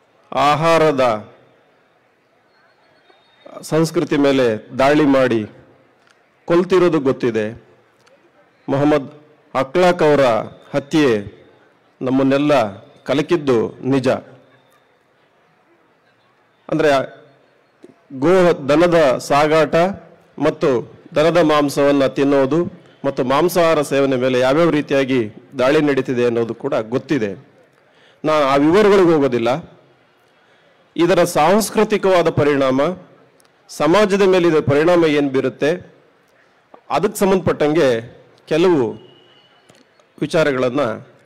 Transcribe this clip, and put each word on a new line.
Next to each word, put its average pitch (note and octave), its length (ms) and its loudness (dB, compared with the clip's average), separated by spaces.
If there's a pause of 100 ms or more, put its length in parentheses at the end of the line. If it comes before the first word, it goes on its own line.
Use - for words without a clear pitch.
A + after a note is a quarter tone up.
(360)
ಆಹಾರದ C#3+ 960 0 (2250)
ಸಂಸ್ಕೃತಿ D#3+ 560 -2
ಮೇಲೆ C3+ 500 0 (120)
ದಾಳಿ D3 260 2
ಮಾಡಿ B2 400 2 (1000)
ಕೊಲ್ತಿರೋದು F3 540 0
ಗೊತ್ತಿದೆ. A#2+ 640 -4 (1040)
ಮೊಹಮ್ಮದ್ C#3+ 420 0 (440)
ಅಖ್ಲಾಕ್ F3 480 0
ಅವರ D3 180 4 (540)
ಹತ್ಯೆ B2+ 680 -2 (580)
ನಮ್ಮನ್ನೆಲ್ಲ C3+ 840 0 (200)
ಕಲಕಿದ್ದು C#3 800 -2
ನಿಜ. C3 280 -2 (2500)
ಅಂದ್ರೆ D#3 200 0 (1300)
ಗೋ, C#3+ 80 -2 (420)
ದನದ D#3+ 480 2
ಸಾಗಾಟ D3+ 580 0 (640)
ಮತ್ತು D3 540 -2 (220)
ದನದ D#3+ 220 2
ಮಾಂಸವನ್ನ C#3+ 720 0
ತಿನ್ನೋದು C#3 580 0 (400)
ಮತ್ತು C#3 180 -4
ಮಾಂಸಾಹಾರ D#3+ 580 0
ಸೇವನೆ C#3 340 -2
ಮೇಲೆ B2+ 240 0
ಯಾವ್ಯಾವ C#3+ 300 2
ರೀತಿಯಾಗಿ C3+ 640 -2 (280)
ದಾಳಿ C#3+ 220 2
ನಡೀತಿದೆ C3+ 440 -2
ಅನ್ನೋದು A#2 280 -2
ಕೂಡ C#3 200 -8
ಗೊತ್ತಿದೆ. A#2 720 -6 (800)
ನಾ D#3 80 0
ಆ C#3 220 2
ವಿವರಗಳಿಗೆ F3+ 580 4
ಹೋಗೋದಿಲ್ಲ. C3 600 -2 (1200)
ಇದರ F3 260 2
ಸಾಂಸ್ಕೃತಿಕವಾದ F#3+ 1080 0
ಪರಿಣಾಮ, C#3 520 0 (880)
ಸಮಾಜದ F#3+ 520 2
ಮೇಲೆ F#3 260 2
ಇದರ D#3 120 2
ಪರಿಣಾಮ D#3+ 460 2
ಏನ್ D3 240 0
ಬೀರುತ್ತೆ, C3+ 640 -4 (960)
ಅದಕ್ಕೆ F3 300 -4
ಸಂಬಂಧಪಟ್ಟಂಗೆ D#3 960 0 (320)
ಕೆಲವು D#3 460 0 (1300)
ವಿಚಾರಗಳನ್ನ C3 600 -2 (440)